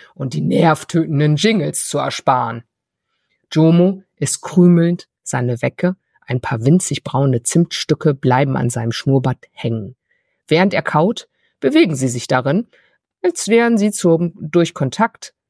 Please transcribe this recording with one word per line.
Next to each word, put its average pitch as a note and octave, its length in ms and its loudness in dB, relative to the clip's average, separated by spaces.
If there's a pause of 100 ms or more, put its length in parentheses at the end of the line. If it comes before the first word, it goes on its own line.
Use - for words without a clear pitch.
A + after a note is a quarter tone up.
(140)
und C3+ 180 -8
die D3+ 80 -4
nervtötenden D3+ 960 2
Jingles E3+ 520 -2
zu D3 100 -4
ersparen. B2+ 680 -2 (880)
Jomo F3 500 4 (140)
ist - 240 -6
krümelnd F3 680 2 (140)
seine B2 380 -4
Wecke, F3+ 360 -2 (300)
ein B2 140 -4
paar A2+ 240 -6
winzig D3 400 0
braune C3 380 -2
Zimtstücke - 720 -2
bleiben C3+ 420 0
an B2 140 -2
seinem A#2 220 -4
Schnurrbart C3 600 -2
hängen. A2+ 420 -8 (540)
Während F#3 260 2
er - 80 -2
kaut, F3 460 -2 (320)
bewegen C4+ 340 2
sie C3 140 -2
sich A#2+ 180 -6
darin, C#3 400 0 (560)
als F4 260 -2
wären A#3 300 2
sie G#3 120 2
zum, E3+ 460 0
durch E3 380 -2
Kontakt - 600 -4 (160)